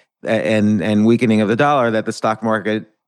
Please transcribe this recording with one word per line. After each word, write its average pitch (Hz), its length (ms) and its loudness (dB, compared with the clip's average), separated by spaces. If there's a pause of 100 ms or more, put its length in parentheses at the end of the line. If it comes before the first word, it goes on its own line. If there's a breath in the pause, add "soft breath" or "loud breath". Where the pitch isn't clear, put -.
(240 soft breath)
a-, - 40 -10
and, 107 540 0
and 107 240 2
weakening 117 340 2
of 104 80 0
the 110 80 0
dollar 143 340 0
that 110 140 -2
the 110 80 -6
stock 110 300 -4
market 110 480 -2 (180)